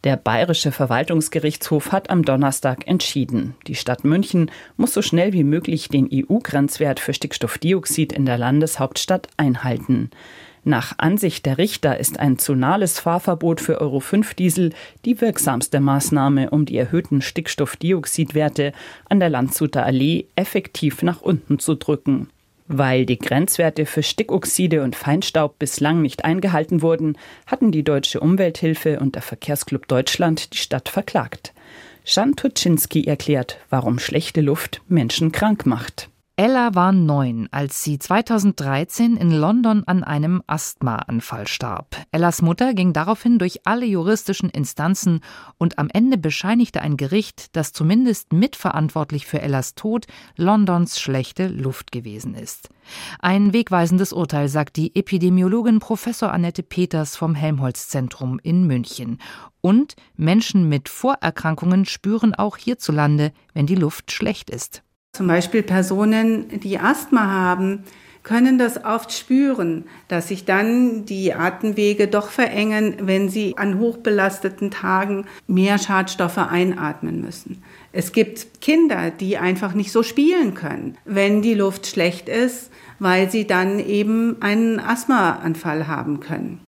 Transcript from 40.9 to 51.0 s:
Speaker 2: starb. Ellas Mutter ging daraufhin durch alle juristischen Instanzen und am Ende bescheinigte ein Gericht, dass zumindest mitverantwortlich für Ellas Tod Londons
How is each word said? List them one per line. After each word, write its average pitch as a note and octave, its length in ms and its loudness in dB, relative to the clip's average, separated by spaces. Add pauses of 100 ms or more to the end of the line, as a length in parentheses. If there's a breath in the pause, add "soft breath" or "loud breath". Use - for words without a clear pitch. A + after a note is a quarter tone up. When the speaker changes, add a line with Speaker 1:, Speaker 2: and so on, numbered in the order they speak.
Speaker 2:
starb. - 500 -8 (160)
Ellas E3+ 280 2
Mutter F3 320 2
ging F3+ 200 2
daraufhin G#3 460 2
durch F3+ 280 -2
alle A#3+ 180 0
juristischen F#3+ 640 0
Instanzen D#3+ 720 0 (380 loud breath)
und E3+ 200 0
am D3 140 0
Ende A#3+ 260 4
bescheinigte F#3 640 0
ein D3 160 -2
Gericht, D#3 640 -4
dass D3+ 160 -2
zumindest G#3 580 2
mitverantwortlich D#3 960 0
für - 160 -4
Ellas C#3 340 -4
Tod A3+ 300 -4 (320 loud breath)
Londons F#3 640 2